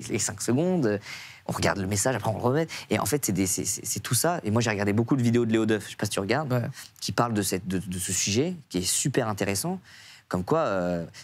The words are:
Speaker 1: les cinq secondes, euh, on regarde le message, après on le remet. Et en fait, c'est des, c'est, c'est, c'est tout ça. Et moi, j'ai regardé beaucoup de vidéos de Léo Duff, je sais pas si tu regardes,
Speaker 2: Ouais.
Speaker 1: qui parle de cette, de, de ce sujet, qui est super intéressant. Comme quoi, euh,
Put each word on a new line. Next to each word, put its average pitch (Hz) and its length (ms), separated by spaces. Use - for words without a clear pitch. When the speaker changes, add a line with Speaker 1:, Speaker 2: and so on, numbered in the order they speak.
Speaker 1:
les - 80
cinq - 220
secondes, 156 440
euh, 104 120
on - 40
regarde 90 280
le 95 80
message, 107 280
après 110 140
on 104 80
le 95 40
remet. 143 260
Et 107 80
en - 80
fait, 147 200
c'est 107 80
des, 95 120
c'est, 90 200
c'est, - 200
c'est - 140
tout - 140
ça. 160 320
Et 104 60
moi, 117 100
j'ai 117 80
regardé 104 240
beaucoup 117 240
de 127 40
vidéos 120 240
de 113 60
Léo 113 140
Duff, 107 200
je - 60
sais - 60
pas - 80
si 107 60
tu 98 100
regardes, 127 320
Speaker 2:
Ouais. 123 80
Speaker 1:
qui - 100
parle 120 220
de 104 80
cette, 95 260
de, 92 120
de 92 200
ce 92 140
sujet, 131 420
qui - 80
est 92 120
super 131 380
intéressant. 104 540
Comme 90 160
quoi, 156 140
euh, 90 460